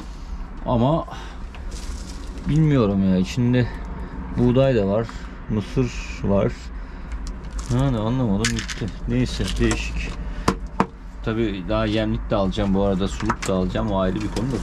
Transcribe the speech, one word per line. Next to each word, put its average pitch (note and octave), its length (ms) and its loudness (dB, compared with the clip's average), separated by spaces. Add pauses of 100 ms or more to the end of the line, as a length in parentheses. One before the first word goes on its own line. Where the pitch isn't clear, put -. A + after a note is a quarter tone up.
(680)
Ama B2+ 380 4 (1400)
bilmiyorum B2 600 6
ya, F#2 80 6
içinde B2 480 2 (720)
buğday B2 380 6
da G2 120 4
var, A2 180 2 (440)
mısır A2+ 420 0 (320)
var. G2 280 4 (1200)
Yani C3 240 2
anlamadım A2+ 580 2
gitti. - 300 -4 (220)
Neyse, A#2+ 360 0 (160)
değişik. - 500 0 (1120)
Tabii G#2+ 440 0
daha A2 180 2
yemlik A2 440 0
de A#2 60 4
alacağım G2 380 2
bu G2 80 4
arada, G2 260 2
suluk - 400 -2
da F#2+ 60 2
alacağım. F#2 360 0
O F#2+ 80 2
ayrı F#2+ 160 2
bir G#2 140 -2
konu B2 240 -2
da, A#2 100 0